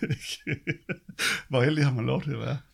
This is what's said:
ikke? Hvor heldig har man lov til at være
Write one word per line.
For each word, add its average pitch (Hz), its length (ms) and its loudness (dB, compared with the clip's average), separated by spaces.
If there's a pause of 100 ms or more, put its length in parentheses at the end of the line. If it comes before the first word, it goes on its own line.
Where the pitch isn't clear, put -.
ikke? - 760 -4 (680)
Hvor 131 140 4
heldig 151 220 4
har 139 80 4
man 120 140 0
lov 131 160 2
til 143 100 -4
at 120 60 -4
være 123 200 -4 (160)